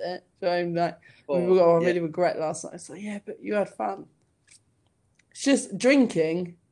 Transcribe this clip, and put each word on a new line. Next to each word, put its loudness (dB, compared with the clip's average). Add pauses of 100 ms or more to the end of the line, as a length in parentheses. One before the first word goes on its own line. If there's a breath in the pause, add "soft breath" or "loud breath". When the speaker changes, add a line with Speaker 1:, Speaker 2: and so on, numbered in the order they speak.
Speaker 1:
it. -10 (160)
So -2
I'm -2
like, -2 (300 soft breath)
Speaker 2:
Oh, 0
Speaker 1:
we 4
got, 8
"Oh, 8
I 4
Speaker 2:
yeah. 2
Speaker 1:
really 2
regret 0
last -6
night." -14
It's -18
like, -16
"Yeah, -10
but -14
you -6
had -2
fun." -8 (1300)
It's -18
just, 0
drinking 2 (160)